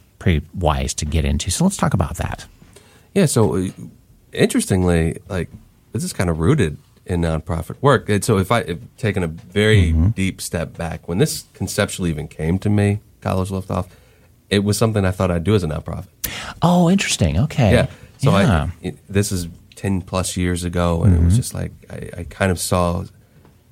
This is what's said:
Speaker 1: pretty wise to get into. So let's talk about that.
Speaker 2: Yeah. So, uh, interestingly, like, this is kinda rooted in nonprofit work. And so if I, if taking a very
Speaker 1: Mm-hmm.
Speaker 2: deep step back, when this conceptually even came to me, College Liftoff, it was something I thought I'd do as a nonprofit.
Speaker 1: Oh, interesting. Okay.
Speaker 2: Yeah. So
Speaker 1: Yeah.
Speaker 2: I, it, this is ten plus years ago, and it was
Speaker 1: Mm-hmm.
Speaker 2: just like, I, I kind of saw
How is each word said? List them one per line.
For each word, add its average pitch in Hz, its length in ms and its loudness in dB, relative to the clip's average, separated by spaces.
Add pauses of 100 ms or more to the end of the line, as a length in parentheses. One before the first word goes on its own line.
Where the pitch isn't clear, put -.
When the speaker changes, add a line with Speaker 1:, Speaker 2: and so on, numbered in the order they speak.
(180)
Speaker 1:
pretty 78 260 0 (120)
wise 71 400 0
to - 100 -6
get 78 180 0
into. 73 280 -2
So - 120 -2
let's 196 140 0
talk - 160 0
about - 220 -2
that. - 320 -8 (680)
Speaker 2:
Yeah. 196 140 4
So, 110 300 2
uh, 92 120 -2 (640)
interestingly, 90 840 2 (100)
like, 90 200 -6 (440)
this 131 100 -4
is 180 100 -8
kinda 87 200 -2
rooted 80 460 0 (260)
in 87 160 -2
nonprofit 82 580 -4
work. 123 300 2
And 104 140 0
so 104 160 2
if 95 120 -2
I, 117 100 2
if 87 180 -8 (180)
taking 101 240 -2
a 85 60 -2
very 101 640 2
Speaker 1:
Mm-hmm. 80 180 4
Speaker 2:
deep 95 320 -4
step - 340 -6
back, 82 320 -8
when 85 120 -2
this - 240 0 (100)
conceptually 95 560 -2
even 76 180 -6
came 80 300 -2
to 104 140 0
me, 101 300 2 (200)
College 95 280 -2
Liftoff, 92 360 -4 (640)
it 101 140 2
was 101 140 0
something 107 280 2
I 92 60 2
thought 92 180 0
I'd 85 140 -2
do 98 100 2
as 101 100 2
a 82 40 -4
nonprofit. 80 400 -8 (540)
Speaker 1:
Oh, 175 280 6
interesting. 95 500 2
Okay. 120 340 4
Speaker 2:
Yeah. 123 140 4 (300)
So 135 140 2
Speaker 1:
Yeah. 104 380 4 (120)
Speaker 2:
I, 90 60 -6
it, 87 100 -8 (100)
this 101 240 0
is 87 160 -4 (280)
ten 98 260 -2
plus 92 340 -4
years 90 280 0
ago, 85 400 0
and 92 120 6
it 85 80 4
was 85 100 4
Speaker 1:
Mm-hmm. - 20 6
Speaker 2:
just - 180 -2
like, 87 180 -8 (200)
I, - 180 -14 (120)
I - 20 -8
kind 98 280 -2
of 85 80 -2
saw 87 460 0 (680)